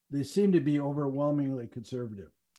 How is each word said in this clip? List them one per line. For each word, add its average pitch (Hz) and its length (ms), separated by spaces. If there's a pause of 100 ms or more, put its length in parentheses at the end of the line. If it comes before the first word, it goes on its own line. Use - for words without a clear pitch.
(100)
they 143 120
seem 202 300
to 170 80
be 147 180
overwhelmingly 143 880
conservative. 113 640 (280)